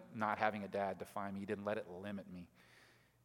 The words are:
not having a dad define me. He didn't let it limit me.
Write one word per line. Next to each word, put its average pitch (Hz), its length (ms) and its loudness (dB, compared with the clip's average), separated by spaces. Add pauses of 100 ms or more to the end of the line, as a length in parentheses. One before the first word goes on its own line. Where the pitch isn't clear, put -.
(140)
not 107 240 2
having 107 260 4
a 95 40 -6
dad 95 300 2
define 98 360 -4
me. 98 60 -4
He 98 60 -4
didn't 101 180 -2
let 104 140 2
it - 80 -4 (160)
limit 101 280 -6
me. 90 180 -10 (760)